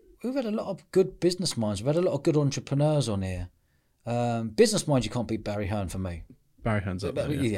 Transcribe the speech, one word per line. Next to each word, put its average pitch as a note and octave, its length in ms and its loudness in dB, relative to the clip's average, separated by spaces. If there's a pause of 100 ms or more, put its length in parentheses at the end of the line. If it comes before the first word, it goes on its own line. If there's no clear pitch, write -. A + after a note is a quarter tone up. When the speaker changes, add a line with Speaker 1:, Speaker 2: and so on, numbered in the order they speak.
(240)
Speaker 1:
We've B3 100 -4
had C4+ 120 -2
a G#3+ 60 -4
lot G#3+ 160 -4
of F#3 260 -10
good F#3+ 260 4
business F3+ 380 0
minds. G#2 260 0
We've C#3+ 100 2
had E3+ 80 2
a F3+ 60 4
lot - 60 0
of C#3+ 100 -2
good D#3 140 4
entrepreneurs C#3+ 720 2
on G2 140 -2
here. F#2 260 -4 (560)
Um, A#2 460 -2
business G#3 360 4
minds, C3 180 4
you G#2+ 60 -6
can't A#2+ 160 -4
beat G#2+ 160 -4
Barry G#2 240 -4
Hearn G2 220 -2
for G2 100 -8
me. F2 240 -6 (400)
Speaker 2:
Barry G#2+ 160 0
Hearn's F#2+ 240 -4
up C#3 100 -4
Speaker 1:
But, C#3 140 -2
Speaker 2:
there, D3 160 -2
Speaker 1:
yeah. A2+ 140 2